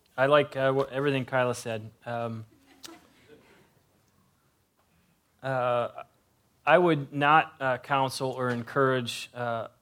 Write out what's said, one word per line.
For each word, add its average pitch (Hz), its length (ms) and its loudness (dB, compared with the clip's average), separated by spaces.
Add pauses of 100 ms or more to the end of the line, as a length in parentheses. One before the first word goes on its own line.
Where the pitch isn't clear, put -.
(180)
I 131 100 2
like, 143 280 2
uh, 135 160 2
what, 135 220 -2
everything 135 320 0
Kyla 123 280 0
said. 113 360 -8 (160)
Um, 117 400 -8 (3000)
uh, 123 460 -2 (760)
I 156 120 6
would 160 340 2
not, 143 480 4
uh, 131 200 0
counsel 135 500 -2
or 127 220 -4
encourage, 127 840 0
uh, 117 320 -6 (140)